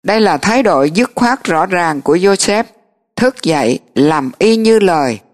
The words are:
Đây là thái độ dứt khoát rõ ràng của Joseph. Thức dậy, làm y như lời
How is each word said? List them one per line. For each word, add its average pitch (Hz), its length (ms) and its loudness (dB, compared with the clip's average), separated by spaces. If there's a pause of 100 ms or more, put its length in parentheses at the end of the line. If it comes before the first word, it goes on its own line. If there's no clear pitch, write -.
Đây 220 140 0
là 185 160 2
thái 226 260 0
độ 156 200 2
dứt 170 320 0
khoát 240 280 -2
rõ 165 220 0
ràng 170 360 -2
của 143 140 0
Joseph. 196 480 0 (520)
Thức - 280 -2
dậy, 139 360 -2 (160)
làm 143 440 0
y 220 160 2
như 220 240 2
lời 151 400 0 (140)